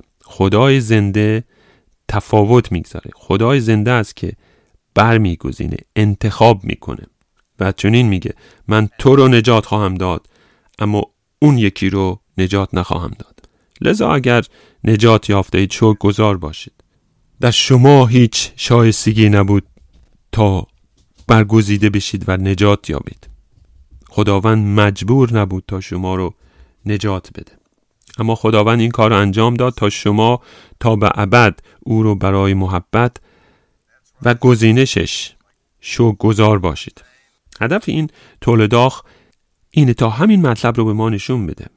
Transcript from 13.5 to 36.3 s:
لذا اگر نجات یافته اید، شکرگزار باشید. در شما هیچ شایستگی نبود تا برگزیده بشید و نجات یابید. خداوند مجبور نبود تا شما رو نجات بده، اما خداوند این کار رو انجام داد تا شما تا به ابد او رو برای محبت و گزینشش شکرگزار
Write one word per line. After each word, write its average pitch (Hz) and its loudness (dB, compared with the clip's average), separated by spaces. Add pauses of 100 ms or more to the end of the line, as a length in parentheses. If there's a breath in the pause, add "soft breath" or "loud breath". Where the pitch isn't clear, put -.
لذا - 0
اگر 127 0 (400 soft breath)
نجات 110 2
یافته 98 0
اید، 98 -2
شکرگزار 104 0
باشید. - -14 (680)
در 123 2
شما 131 4
هیچ 120 0
شایستگی 113 2
نبود 101 2 (680)
تا 101 0 (600)
برگزیده 107 2
بشید 101 -6
و 92 -2
نجات 98 -2
یابید. - -12 (800)
خداوند 104 0
مجبور 113 0
نبود 92 -4
تا 92 -10
شما 92 -8
رو 92 -6 (520)
نجات 101 -6
بده، - -20 (640)
اما 113 -2
خداوند 110 0
این 113 0
کار 110 0
رو 110 2
انجام 104 0
داد 123 -4
تا 104 -4
شما 110 0 (400 soft breath)
تا 113 0
به 101 0
ابد 104 2 (200 soft breath)
او 110 -2
رو 107 0
برای 98 0
محبت 95 -2 (1040)
و 120 2
گزینشش 117 0 (480)
شکرگزار 107 0